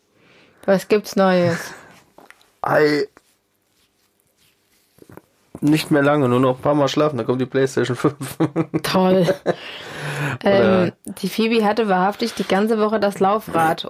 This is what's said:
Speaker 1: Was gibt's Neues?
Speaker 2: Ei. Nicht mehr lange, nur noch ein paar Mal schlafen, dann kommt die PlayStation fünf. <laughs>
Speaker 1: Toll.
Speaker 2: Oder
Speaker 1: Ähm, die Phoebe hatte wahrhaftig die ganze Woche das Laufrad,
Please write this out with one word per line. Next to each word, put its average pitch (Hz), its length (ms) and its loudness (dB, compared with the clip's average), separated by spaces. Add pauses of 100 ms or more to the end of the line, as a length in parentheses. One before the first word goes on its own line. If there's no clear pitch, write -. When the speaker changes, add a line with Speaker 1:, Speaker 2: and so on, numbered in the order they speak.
(640)
Speaker 1:
Was 190 220 0
gibt's 208 280 -2
Neues? 180 440 2 (1040)
Speaker 2:
Ei. 147 440 2 (2500)
Nicht 151 300 2
mehr 147 100 4
lange, 143 260 2
nur 123 120 2
noch 131 180 2
ein - 40 -18
paar 147 120 2
Mal 147 140 2
schlafen, 151 300 0
dann 113 100 -4
kommt 127 120 0
die 127 60 0
PlayStation 127 500 0
fünf. 143 200 -2 (420)
<laughs> 160 240 -4
Speaker 1:
Toll. 185 460 2 (1160)
Speaker 2:
Oder 196 420 2
Speaker 1:
Ähm, 170 60 -2 (140)
die 196 240 -8
Phoebe 220 340 0
hatte 214 240 0
wahrhaftig 196 460 0
die 202 140 -6
ganze 214 320 0
Woche 214 200 0
das 202 200 -2
Laufrad, 170 720 0